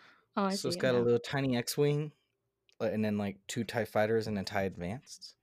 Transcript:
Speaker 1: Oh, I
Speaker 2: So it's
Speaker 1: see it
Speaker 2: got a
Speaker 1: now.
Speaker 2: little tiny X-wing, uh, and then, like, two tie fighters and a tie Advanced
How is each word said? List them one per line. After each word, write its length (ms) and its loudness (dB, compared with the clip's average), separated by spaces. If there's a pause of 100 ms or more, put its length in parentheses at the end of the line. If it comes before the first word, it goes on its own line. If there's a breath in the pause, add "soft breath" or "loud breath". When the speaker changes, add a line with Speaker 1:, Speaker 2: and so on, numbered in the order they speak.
(360 loud breath)
Speaker 1:
Oh, 80 0
I 120 2
Speaker 2:
So 120 -2
it's 60 -2
Speaker 1:
see 40 -6
it 40 -6
Speaker 2:
got 120 4
a 40 6
Speaker 1:
now. 60 4
Speaker 2:
little 160 4
tiny 360 0
X-wing, 560 0 (680)
uh, 60 0
and 180 0
then, 120 2
like, 300 -2
two 180 -4
tie 220 -2
fighters 400 2
and 120 -2
a 40 -2
tie 200 -2
Advanced 800 -6